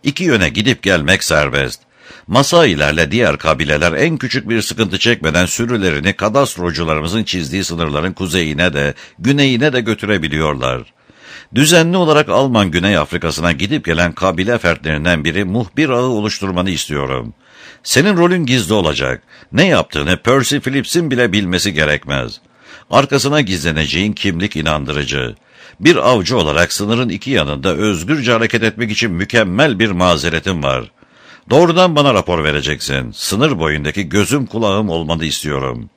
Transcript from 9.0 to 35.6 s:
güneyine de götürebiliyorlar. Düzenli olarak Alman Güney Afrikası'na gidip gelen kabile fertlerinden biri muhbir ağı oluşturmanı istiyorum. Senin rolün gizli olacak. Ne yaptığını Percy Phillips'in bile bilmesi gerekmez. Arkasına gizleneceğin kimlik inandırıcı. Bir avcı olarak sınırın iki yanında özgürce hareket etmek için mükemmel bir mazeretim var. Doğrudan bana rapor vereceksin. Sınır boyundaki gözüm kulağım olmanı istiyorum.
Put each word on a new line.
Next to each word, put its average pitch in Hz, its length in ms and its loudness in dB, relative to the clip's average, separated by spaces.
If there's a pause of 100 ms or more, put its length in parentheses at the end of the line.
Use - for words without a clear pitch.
güneyine 135 540 2
de 123 80 0
götürebiliyorlar. 78 1000 -2 (760)
Düzenli 165 420 2
olarak 156 320 2
Alman 107 420 2
Güney 90 260 2
Afrikası'na 80 540 -2
gidip 92 340 -4
gelen 82 260 0
kabile 95 460 0
fertlerinden 80 680 0
biri 82 200 -2
muhbir 120 460 -2
ağı 123 160 0
oluşturmanı 98 640 -2
istiyorum. 67 640 -4 (500)
Senin 180 340 2
rolün 175 280 4
gizli 117 280 0
olacak. 73 500 0 (280)
Ne 165 160 4
yaptığını 87 500 0
Percy 131 400 0
Phillips'in 139 540 -2
bile 120 200 2
bilmesi 92 420 0
gerekmez. 73 680 -2 (500)
Arkasına 139 500 2
gizleneceğin 85 720 0
kimlik 95 420 -4
inandırıcı. 71 800 -4 (440)
Bir 151 160 6
avcı 117 420 2
olarak 80 360 2
sınırın 117 360 -2
iki 104 220 -6
yanında 76 440 0
özgürce 107 560 -2
hareket 113 320 2
etmek 110 280 -2
için 107 200 -2
mükemmel 101 680 0
bir 110 120 2
mazeretim 85 720 0
var. 64 280 -4 (580)
Doğrudan 170 460 4
bana 143 180 4
rapor 87 300 0
vereceksin. 69 680 -2
Sınır 120 480 -2
boyundaki 76 500 -2
gözüm 120 360 0
kulağım 107 440 -2
olmanı 82 360 -2
istiyorum. 67 720 -6